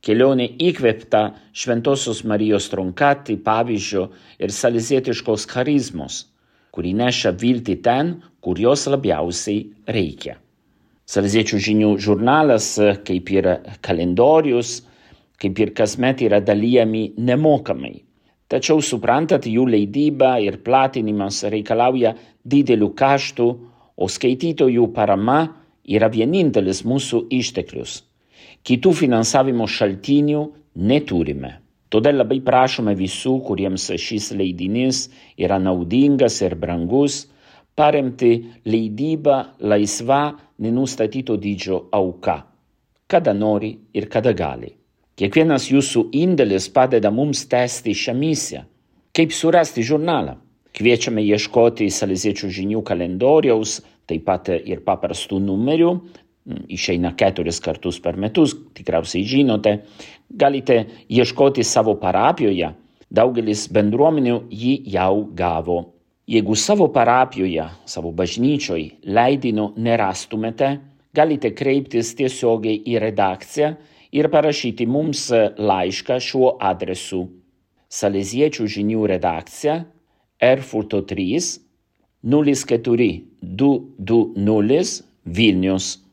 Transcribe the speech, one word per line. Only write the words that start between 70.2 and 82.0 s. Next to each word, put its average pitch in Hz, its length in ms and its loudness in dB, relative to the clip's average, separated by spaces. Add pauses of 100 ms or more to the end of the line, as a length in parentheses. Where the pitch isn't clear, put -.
galite 147 400 2
kreiptis 135 580 -2
tiesiogiai 113 720 -2
į 120 160 -2
redakciją 107 760 -2 (380)
ir 147 160 2
parašyti 147 580 0
mums 147 400 -2 (280)
laišką 98 640 -2
šiuo 131 380 2
adresu. 92 680 -4 (640)
Saleziečių 110 760 -2
žinių 107 400 -2
redakcija, 90 760 -2 (600)
Erfurto 117 600 0
trys, 98 540 -4 (680)